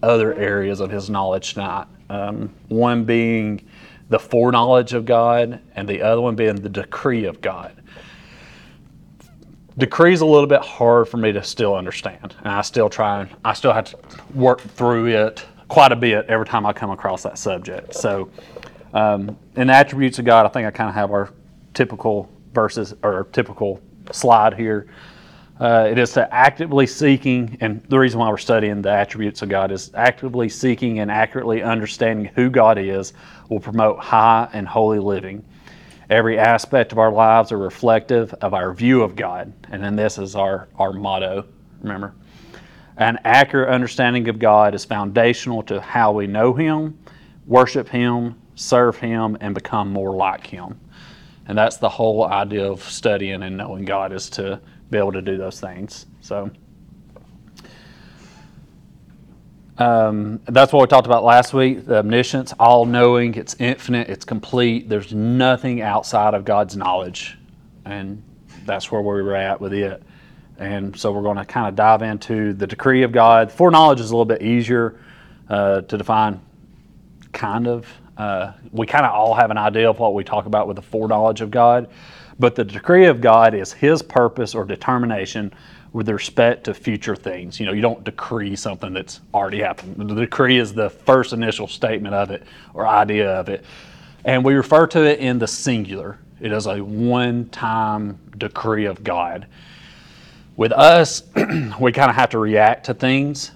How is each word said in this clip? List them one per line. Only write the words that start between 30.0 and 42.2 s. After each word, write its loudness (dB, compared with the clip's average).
seeking -4
and -6
accurately -2
understanding -4
who 2
God 4
is -6
will -4
promote -2
high 2
and -10
holy 0
living. -6
Every 2
aspect 2
of -4
our 6
lives 4
are -4
reflective 0
of -6
our -4
view 2
of -4
God, -10
and -12
then -4
this -2
is -10
our, -4
our -2
motto, -6
remember? -10